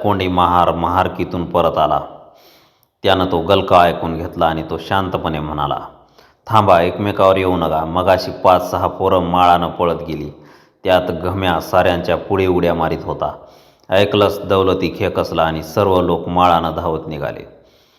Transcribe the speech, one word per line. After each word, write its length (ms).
कोंडी 260
महार 440
महारकीतून 720
परत 340
आला." 220
त्यानं 300
तो 80
गलका 420
ऐकून 340
घेतला 300
आणि 240
तो 80
शांतपणे 640
म्हणाला, 380
"थांबा, 360
एकमेकावर 540
येऊ 200
नका. 280
मगाशी 460
पाच 400
सहा 160
पोरं 360
माळानं 460
पळत 400
गेली. 220
त्यात 180
घम्या 580
साऱ्यांच्या 560
पुढे 300
उड्या 280
मारीत 300
होता." 300
ऐकलंच, 540
दौलती 540
खेकसला 440
आणि 200
सर्व 380
लोक 280
माळानं 480
धावत 300
निघाले. 580